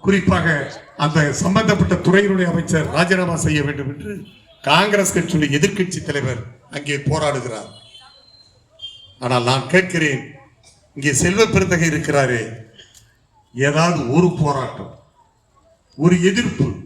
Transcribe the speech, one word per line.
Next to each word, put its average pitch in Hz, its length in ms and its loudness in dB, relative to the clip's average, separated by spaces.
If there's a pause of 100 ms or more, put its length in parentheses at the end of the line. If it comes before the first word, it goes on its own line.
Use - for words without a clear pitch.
குறிப்பாக 185 420 2 (500)
அந்த 156 240 2 (120)
சம்பந்தப்பட்ட 190 600 2 (120)
துறையினுடைய 190 420 4
அமைச்சர் 160 480 -2
ராஜினாமா 180 400 0
செய்ய 151 260 0
வேண்டும் 143 300 -4
என்று - 200 -12 (520)
காங்கிரஸ் 190 500 2
கட்சியுடைய 151 440 0
எதிர்க்கட்சி 180 440 0
தலைவர் 131 400 -6 (280)
அங்கே 143 260 -6 (100)
போராடுகிறார். 131 640 -4 (1500)
ஆனால் 123 300 0
நான் 135 220 -2
கேட்கிறேன், 165 500 0 (760)
இங்கே 139 160 0 (100)
செல்வ 190 240 2
பெருந்தகை 180 420 0
இருக்கிறாரே, 139 540 0 (1120)
ஏதாவது 147 460 2 (120)
ஒரு 175 180 4 (100)
போராட்டம், 135 520 -4 (1040)
ஒரு 175 180 4 (140)
எதிர்ப்பு 190 380 -2 (180)